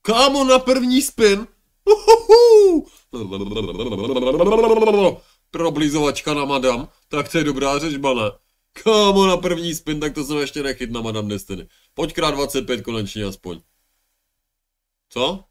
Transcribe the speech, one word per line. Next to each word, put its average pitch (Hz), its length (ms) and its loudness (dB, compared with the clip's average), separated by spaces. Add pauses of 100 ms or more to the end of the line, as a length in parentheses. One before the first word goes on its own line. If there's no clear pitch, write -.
kámo, 269 420 0
na 262 160 4
první 254 420 0
spin. 214 460 0 (380)
Uhuhu. 427 1000 6 (2750)
Problizovačka 151 840 -4
na 143 120 -4
madam. 131 440 -2 (180)
Tak 147 240 -8
to 165 60 -4
je 160 60 0
dobrá 139 360 -2
řežba, 139 340 -4
ne? 107 180 -4 (420)
Kámo, 196 540 2
na 180 100 2
první 170 380 -4
spin, 151 240 -8
tak 151 140 -6
to 151 100 -8
jsem 147 140 -6
ještě 143 260 -6
nechyt 127 280 -8
na 117 100 -8
madam 110 260 -6
Destiny. 98 400 -10 (260)
Pojď 151 200 -6
krát 156 180 -2
dvacet 139 340 -4
pět 120 160 -6
konečně 107 440 -8
aspoň. 90 360 -12 (1500)
Co? 156 420 -6